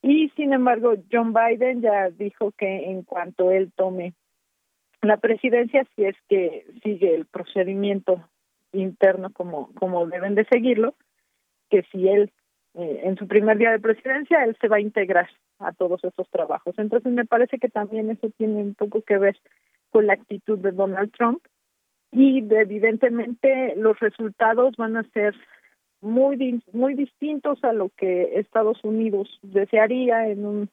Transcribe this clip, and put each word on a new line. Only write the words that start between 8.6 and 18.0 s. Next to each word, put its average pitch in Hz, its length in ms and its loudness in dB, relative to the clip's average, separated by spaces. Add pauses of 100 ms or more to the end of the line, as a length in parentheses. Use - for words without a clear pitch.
interno 190 600 0
como, 165 420 -10
como 180 320 -2
deben 180 280 -6
de 214 120 2
seguirlo, 240 480 2 (760)
que 190 200 4
si 190 180 0
él, 202 220 2 (440)
eh, 170 300 -8
en 190 120 -2
su 202 100 -12
primer 214 320 2
día 226 120 2
de 220 100 0
presidencia, 262 640 0
él 226 160 -2
se 220 80 0
va 214 80 4
a 208 40 2
integrar 190 480 0 (300)
a 175 140 -8
todos 180 320 -4
estos 180 240 -8
trabajos. 170 500 -6
Entonces, 226 340 -2
me 240 120 0
parece 240 340 0
que 247 100 -2
también 214 420 -6